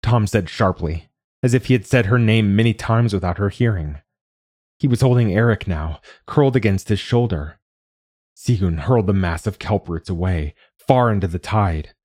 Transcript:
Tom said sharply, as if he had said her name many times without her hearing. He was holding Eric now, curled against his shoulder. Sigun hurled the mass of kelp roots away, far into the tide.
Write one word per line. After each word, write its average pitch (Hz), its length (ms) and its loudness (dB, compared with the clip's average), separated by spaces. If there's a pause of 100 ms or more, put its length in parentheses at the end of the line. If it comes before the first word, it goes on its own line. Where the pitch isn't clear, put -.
Tom 113 240 2
said 98 220 -2
sharply, 82 600 -4 (340)
as 123 120 2
if 127 120 0
he 131 60 2
had 117 140 0
said 120 200 2
her 117 120 2
name 110 360 2
many 110 200 2
times 113 400 0
without 87 240 -2
her 101 100 0
hearing. 82 520 -2 (760)
He 143 100 0
was 120 120 2
holding 123 320 4
Eric 110 360 0
now, 78 320 -6 (260)
curled 135 300 2
against 104 320 0
his 101 100 0
shoulder. 92 640 -2 (760)
Sigun 90 440 -2
hurled 107 260 0
the 101 60 0
mass 87 340 -2
of 101 140 -8
kelp 101 280 -4
roots 85 220 -8
away, 85 440 -4 (220)
far 123 360 2
into 98 160 -2
the 85 100 -6
tide. 90 560 -4 (100)